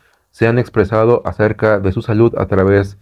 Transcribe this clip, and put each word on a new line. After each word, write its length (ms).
se 160
han 120
expresado 680
acerca 540
de 120
su 100
salud 360
a 80
través 560